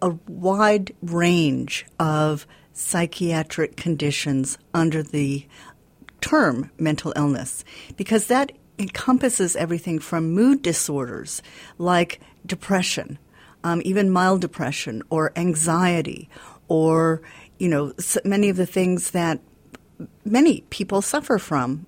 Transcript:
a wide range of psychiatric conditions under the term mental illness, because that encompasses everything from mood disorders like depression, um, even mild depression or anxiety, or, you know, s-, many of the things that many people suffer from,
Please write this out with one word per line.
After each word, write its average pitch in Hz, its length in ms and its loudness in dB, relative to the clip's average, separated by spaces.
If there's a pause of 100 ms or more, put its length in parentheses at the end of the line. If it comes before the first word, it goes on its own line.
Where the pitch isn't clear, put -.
a 180 80 0 (180)
wide 196 760 0
range 170 840 0 (120)
of 156 480 0 (280)
psychiatric 165 1040 -2
conditions 147 800 -2 (160)
under 160 280 2
the 143 460 -4 (720)
term 160 580 2
mental 156 380 -2
illness, - 480 -2 (320)
because 214 320 0
that 269 240 2 (260)
encompasses 226 800 0
everything 165 420 -2
from 165 320 -2
mood 254 300 4
disorders 143 800 -4 (360)
like 175 440 2 (240)
depression, - 720 -4 (460)
um, 170 180 0
even 190 260 2
mild 185 300 4
depression 139 680 -6
or 156 260 0
anxiety, 170 960 0 (400)
or, 160 520 2 (360)
you 185 100 -2
know, 147 300 0
s-, - 260 -4
many 202 240 2
of 190 80 0
the 185 100 0
things 180 460 0
that 165 300 0 (840)
many 247 460 4
people 196 320 -2
suffer 277 360 -2
from, 143 500 -2